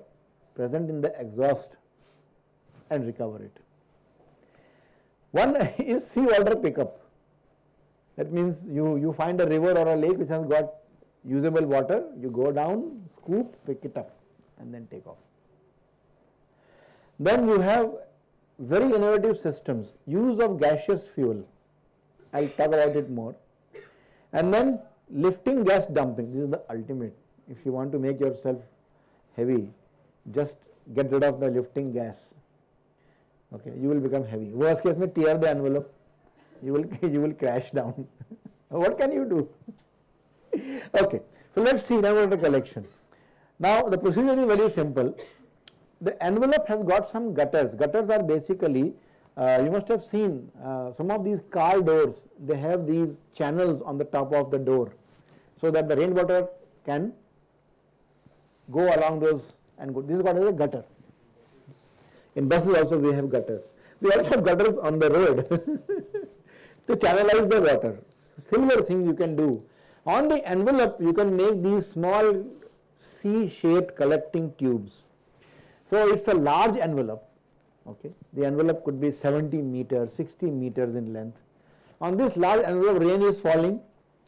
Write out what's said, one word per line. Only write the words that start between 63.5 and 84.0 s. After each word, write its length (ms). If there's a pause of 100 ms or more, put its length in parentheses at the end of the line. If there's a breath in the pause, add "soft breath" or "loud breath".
We 100
also 200
have 120
gutters 340
on 220
the 100
road 400
<laughs> 1400
to 80
channelize 540
the 120
water. 380 (220)
So, 340
similar 280
thing 220
you 80
can 220
do. 280 (420 soft breath)
On 220
the 200
envelope, 540
you 120
can 220
make 280
these 240
small 580 (540)
C-shaped 960
collecting 600
tubes. 460 (800 soft breath)
So, 260
it's 160
a 60
large 440
envelope. 500 (600)
Okay. 240 (220)
The 120
envelope 380
could 160
be 120
seventy 500
meters, 520
sixty 380
meters 440
in 180
length. 260 (600 soft breath)
On 160
this 180
large 300
envelope, 360
rain 200
is 180
falling, 400 (480)